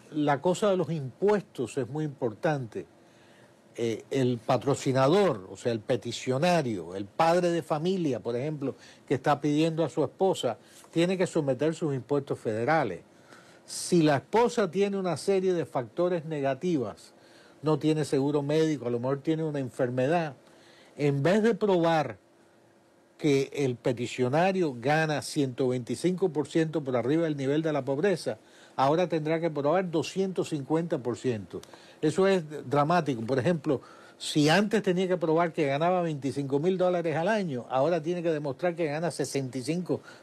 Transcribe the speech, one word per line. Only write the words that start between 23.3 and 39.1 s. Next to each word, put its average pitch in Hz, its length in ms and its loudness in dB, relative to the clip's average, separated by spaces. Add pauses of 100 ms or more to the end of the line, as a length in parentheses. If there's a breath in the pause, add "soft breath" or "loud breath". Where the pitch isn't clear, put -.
el 131 240 0
peticionario 135 1040 0
gana 147 420 2
ciento 135 460 -2
veinticinco 131 640 0
por 147 180 -2
ciento 160 340 0
por 131 140 -2
arriba 143 300 2
del 151 100 -2
nivel 139 260 0
de 156 120 -2
la 139 100 -2
pobreza, 139 540 -2 (400 loud breath)
ahora 151 320 2
tendrá 160 320 -2
que 170 80 0
probar 156 420 0
doscientos 180 580 -2
cincuenta 160 500 -2
por 117 180 -4
ciento. 101 420 -4 (420 loud breath)
Eso 156 240 2
es 190 200 2 (240)
dramático. 143 540 2
Por 131 140 0
ejemplo, 151 440 0 (360 loud breath)
si 147 300 2
antes 202 340 4
tenía 185 280 0
que 180 80 2
probar 165 340 2
que 160 160 0
ganaba 170 360 2
veinticinco 139 560 -2
mil 185 180 0
dólares 175 400 0
al 170 100 0
año, 175 420 -2
ahora 151 320 2
tiene 170 220 -4
que 170 80 2
demostrar 151 460 -4
que 170 80 -2
gana 156 260 -2